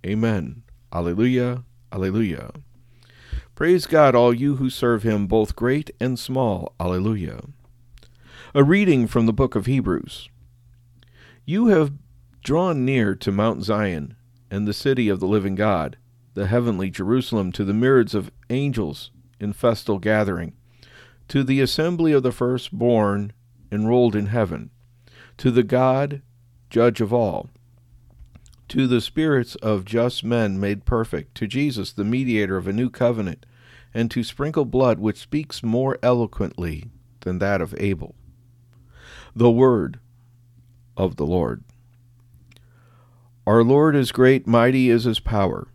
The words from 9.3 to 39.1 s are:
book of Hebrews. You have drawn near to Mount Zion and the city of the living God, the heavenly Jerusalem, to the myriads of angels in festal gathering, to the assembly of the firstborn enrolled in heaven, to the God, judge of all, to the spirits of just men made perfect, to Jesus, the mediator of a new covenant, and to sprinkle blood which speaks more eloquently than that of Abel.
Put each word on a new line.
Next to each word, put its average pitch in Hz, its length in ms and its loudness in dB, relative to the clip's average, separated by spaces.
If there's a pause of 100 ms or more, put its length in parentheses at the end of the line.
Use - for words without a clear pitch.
book 127 220 0
of 101 100 -2
Hebrews. 123 640 -4 (1160)
You 208 220 0
have 156 260 4 (500)
drawn 160 400 0
near 120 320 2
to - 160 -4
Mount 101 320 0
Zion 95 540 -4 (340)
and 104 160 -4
the 104 60 -4
city 127 340 0
of 95 140 0
the 92 60 -2
living 98 280 0
God, 92 400 -2 (380)
the 95 140 -4
heavenly 107 420 0
Jerusalem, 101 640 -2
to 104 100 -4
the 98 100 -2
myriads 123 400 4
of 101 160 -4 (200)
angels 120 600 -6 (280)
in 104 140 -6
festal 113 460 -2
gathering, 98 540 -2 (760)
to 139 120 0
the 135 200 0
assembly 160 500 0
of 135 120 4
the 120 100 0
firstborn 110 1000 0 (400)
enrolled 110 460 2
in 104 80 -2
heaven, 98 440 -4 (680)
to 131 120 0
the 120 140 2
God, 131 580 0 (480)
judge 117 300 2
of 110 140 -2
all, 113 360 -2 (1160)
to 127 200 0
the 120 140 2
spirits 147 560 0
of 104 280 -2
just 117 380 -2
men 107 360 0
made 101 260 -4
perfect, 113 500 -4
to 117 100 -4
Jesus, 117 460 -4
the 104 120 -6
mediator 107 540 0
of 90 100 -4
a 98 60 -4
new 120 160 -2
covenant, 113 560 -4 (480)
and 113 160 -2
to 120 140 -4
sprinkle 147 420 -4
blood 123 320 2
which 107 220 -2
speaks - 420 -8
more 123 400 -2
eloquently 101 840 -2 (360)
than 92 160 -6
that 98 240 0
of - 160 -6
Abel. 95 380 -4 (1200)